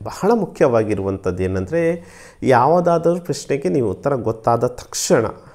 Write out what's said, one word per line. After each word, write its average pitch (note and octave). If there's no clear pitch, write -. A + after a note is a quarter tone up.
ಬಹಳ F3+
ಮುಖ್ಯವಾಗಿರುವಂಥದ್ದು G2+
ಏನಂದರೆ D#3
ಯಾವುದಾದರೂ E3
ಪ್ರಶ್ನೆಗೆ C#3+
ನೀವು C3+
ಉತ್ತರ C#3
ಗೊತ್ತಾದ A#2+
ತಕ್ಷಣ -